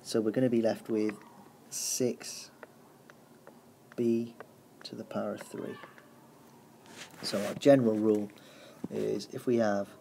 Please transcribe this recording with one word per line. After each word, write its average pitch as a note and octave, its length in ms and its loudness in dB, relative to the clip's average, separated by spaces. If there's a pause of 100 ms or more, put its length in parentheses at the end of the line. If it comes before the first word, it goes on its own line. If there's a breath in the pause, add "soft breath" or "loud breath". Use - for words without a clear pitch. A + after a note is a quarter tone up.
So - 220 -2
we're G#2+ 80 0
gonna B2+ 180 2
be A#2 140 2
left G#2+ 260 0
with G#2+ 280 0 (520)
six - 800 -4 (1500)
B A#2 380 0 (500)
to - 100 -12
the A2+ 100 -12
power G#2 300 -6
of - 80 -14
three. - 340 -12 (1400 loud breath)
So - 240 -4
our - 100 -6
general B2+ 420 6
rule G#2+ 340 2 (600 loud breath)
is G#2+ 420 -4
if C3 120 -10
we B2 120 2
have G2+ 320 2 (120)